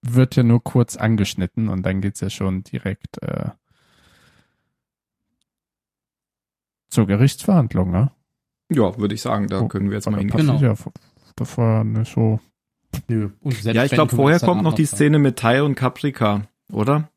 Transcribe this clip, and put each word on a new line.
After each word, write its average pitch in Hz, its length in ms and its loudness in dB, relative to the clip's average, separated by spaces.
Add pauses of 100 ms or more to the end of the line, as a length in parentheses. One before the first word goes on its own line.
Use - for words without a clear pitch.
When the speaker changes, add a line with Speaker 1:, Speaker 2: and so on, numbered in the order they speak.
Speaker 1:
wird 127 340 2
ja 131 80 4
nur 117 200 4
kurz - 340 0
angeschnitten 107 720 -2
und 95 140 -4
dann 95 180 -2
geht's 101 200 -6
ja 98 80 -4
schon 95 340 -4
direkt, - 580 -10
äh, - 280 -6 (3500)
zur 107 180 2
Gerichtsverhandlung, 110 840 2
ne? 104 200 2 (580)
Speaker 2:
Ja, 110 280 0
würde 104 180 -2
ich 113 60 -10
sagen, 104 260 -2
da 95 140 -2
Speaker 1:
Oh, 117 60 -2
Speaker 2:
können 101 220 -2
wir 101 60 -4
jetzt 104 100 -8
mal 107 80 -2
Speaker 1:
aber 101 80 -2
Speaker 2:
hingehen. 101 160 -2
Speaker 1:
das 156 80 2
Speaker 3:
Genau. 143 100 2
Speaker 1:
ist 147 60 0
ja 120 140 2
v-, - 160 -14 (440)
das - 220 -8
war 113 260 2
nicht 110 280 -2
so. 110 280 0 (680)
Speaker 3:
Nö. 107 220 -2 (120)
Und 135 140 -4
selbst 107 200 -2
Speaker 2:
Ja, 120 100 2
ich 143 60 -2
Speaker 3:
wenn, 127 60 0
Speaker 2:
glaub, 131 120 4
Speaker 3:
können - 80 0
wir 139 60 4
Speaker 2:
vorher 147 120 6
Speaker 3:
das 175 60 2
dann - 80 2
Speaker 2:
kommt 190 140 0
noch 139 100 2
die 113 100 0
Speaker 3:
anders 143 80 -2
sagen. - 60 -8
Speaker 2:
Szene 151 220 4
mit 139 200 2
Tai 123 240 2
und 143 120 0
Caprica, 113 720 -2 (240)
oder? 147 460 -2